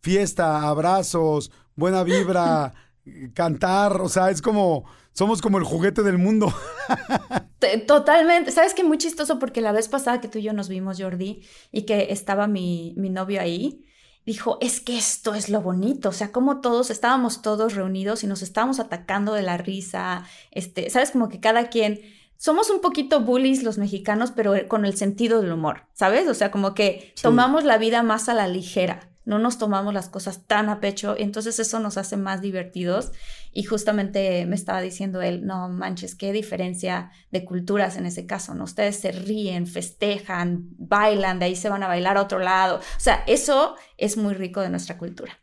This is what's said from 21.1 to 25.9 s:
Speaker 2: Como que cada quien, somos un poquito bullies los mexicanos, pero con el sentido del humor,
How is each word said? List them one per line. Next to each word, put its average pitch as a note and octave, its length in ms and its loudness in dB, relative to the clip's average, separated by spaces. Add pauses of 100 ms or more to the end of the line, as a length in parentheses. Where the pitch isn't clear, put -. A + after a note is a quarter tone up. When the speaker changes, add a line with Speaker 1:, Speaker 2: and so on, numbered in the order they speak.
Speaker 2:
Como A#3 180 0
que F#3 120 -12
cada A#3 300 4
quien, G#3 300 0 (360)
somos G4 340 2
un G4 100 2
poquito D4+ 420 2
bullies C4 420 2
los A3 140 -2
mexicanos, G#3 580 -2
pero G#3 160 2 (160)
con G#3+ 160 2
el G3 120 0
sentido G#3+ 440 2
del F#3 120 0
humor, D#3 420 -4